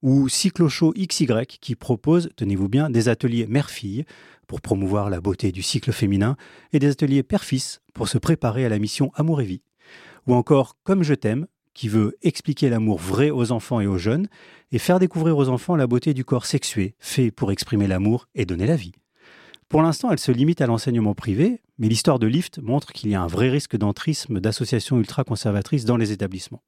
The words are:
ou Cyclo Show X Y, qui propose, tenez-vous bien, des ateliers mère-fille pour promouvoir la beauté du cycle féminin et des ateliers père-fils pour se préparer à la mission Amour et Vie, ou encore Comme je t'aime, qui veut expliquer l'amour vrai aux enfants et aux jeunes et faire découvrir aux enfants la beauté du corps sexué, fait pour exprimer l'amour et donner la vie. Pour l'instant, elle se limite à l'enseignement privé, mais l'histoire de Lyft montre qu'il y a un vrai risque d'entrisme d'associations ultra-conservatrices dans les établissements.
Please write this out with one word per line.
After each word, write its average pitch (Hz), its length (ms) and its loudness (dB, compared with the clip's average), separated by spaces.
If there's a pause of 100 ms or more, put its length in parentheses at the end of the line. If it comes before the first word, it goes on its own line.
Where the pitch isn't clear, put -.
ou 135 260 4
Cyclo 170 400 2
Show 160 260 0
X 190 260 -4
Y, 120 380 0
qui - 160 -8
propose, 156 640 0
tenez-vous 98 320 -2
bien, 143 220 0
des 117 180 2
ateliers 117 380 0
mère-fille 117 580 -4 (420)
pour - 140 -10
promouvoir 98 480 -2
la 90 140 -4
beauté 95 300 -2
du 92 100 -10
cycle - 280 -4
féminin 104 460 0 (360)
et 156 60 4
des 143 120 4
ateliers 139 320 0
père-fils - 580 -4 (140)
pour - 120 -4
se 120 120 -2
préparer 127 480 0
à - 20 0
la 107 100 0
mission 107 360 -2
Amour 151 260 0
et 120 60 -2
Vie, 92 160 -8 (640)
ou 123 80 4
encore 131 500 2
Comme 190 180 2
je 151 120 2
t'aime, 120 320 -2 (260)
qui - 160 -8
veut 107 340 2
expliquer - 460 0
l'amour 110 300 0
vrai 95 320 2
aux 123 220 0
enfants 117 280 -2
et 101 60 0
aux 95 120 0
jeunes 120 300 0 (420)
et 123 80 -2
faire 180 200 2
découvrir 165 400 2
aux 135 100 4
enfants 127 280 -2
la 139 100 2
beauté 123 280 0
du 131 100 -4
corps 123 220 0
sexué, 107 520 -4
fait - 320 0
pour - 200 -4
exprimer 101 360 0
l'amour 98 480 0
et 104 120 -2
donner 90 200 -2
la 160 100 2
vie. 90 160 -8 (760)
Pour 151 140 4
l'instant, 165 300 0
elle 139 60 0
se - 120 -2
limite 139 300 2
à 143 60 2
l'enseignement 117 480 0
privé, 160 480 0 (160)
mais 110 100 2
l'histoire 120 300 2
de 110 80 2
Lyft 147 320 -2
montre 135 340 -2
qu'il - 180 -4
y 101 40 2
a 95 80 0
un 87 40 -2
vrai 92 220 2
risque 135 280 0
d'entrisme 104 640 -2
d'associations 117 580 0
ultra-conservatrices 110 880 -2
dans 120 100 4
les 110 160 0
établissements. 95 560 -8